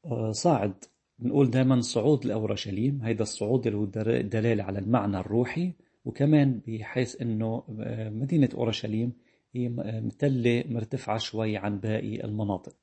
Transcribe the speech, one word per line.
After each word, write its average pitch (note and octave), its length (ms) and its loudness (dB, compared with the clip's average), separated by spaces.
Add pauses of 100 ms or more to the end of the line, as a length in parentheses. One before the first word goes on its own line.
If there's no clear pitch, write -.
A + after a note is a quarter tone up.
آه، A#2 280 -2
صاعد، G#2+ 420 2 (440)
بنقول B2+ 320 4
دايمًا C3 300 4
صعود A#2+ 460 2
لأورشليم، G#2+ 760 -2
هيدا A2+ 200 0
الصعود A2+ 440 0
اللي G#2 120 0
هو G#2+ 60 0
در-، A2 360 0
دلالة G#2+ 440 0
على G2 140 -4
المعنى G2+ 400 0
الروحي، A#2+ 540 -2 (320)
وكمان C#3 640 4
بحيث A2+ 560 -4
إنه، A2+ 420 -2 (160)
آه، A2 300 -6
مدينة C#3 440 4
أورشليم A2+ 580 -2 (400)
هي B2 160 -2
م-، A#2+ 120 -4
آه، A2 200 -4
متلة A#2+ 680 2
مرتفعة A2+ 500 -4
شوي G#2+ 380 -2
عن G2+ 220 -2
باقي A2 460 -4
المناطق. G#2 580 -4